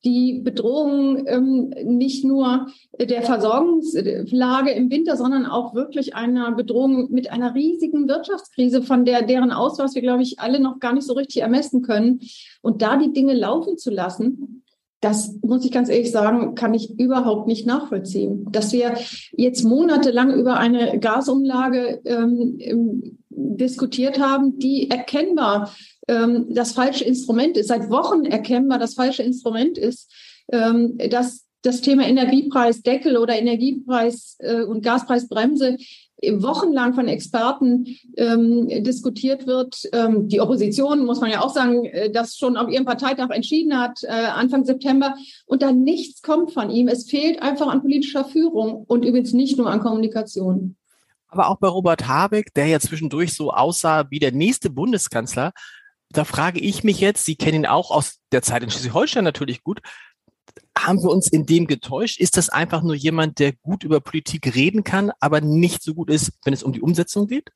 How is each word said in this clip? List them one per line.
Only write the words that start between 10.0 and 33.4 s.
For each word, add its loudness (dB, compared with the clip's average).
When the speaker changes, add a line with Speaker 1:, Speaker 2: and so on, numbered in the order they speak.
Speaker 1:
glaube 2
ich, -6
alle 0
noch 0
gar -2
nicht 0
so -4
richtig -2
ermessen 0
können. 2
Und 0
da 2
die 2
Dinge 2
laufen -2
zu -6
lassen, -4
das 0
muss 0
ich 0
ganz 0
ehrlich 2
sagen, 2
kann 0
ich -4
überhaupt 0
nicht -2
nachvollziehen. -4
Dass -2
wir 0
jetzt 0
monatelang 4
über 2
eine 2
Gasumlage, 0
ähm, 0
ähm, -2
diskutiert -2
haben, 2
die 0
erkennbar, 0
ähm, 2
das -2
falsche 0
Instrument 0
ist, 0
seit -2
Wochen 2
erkennbar 0
das -2
falsche -2
Instrument -2
ist, -4
ähm, 2
dass -4
das 0
Thema 4
Energiepreisdeckel 2
oder 2
Energiepreis-, -2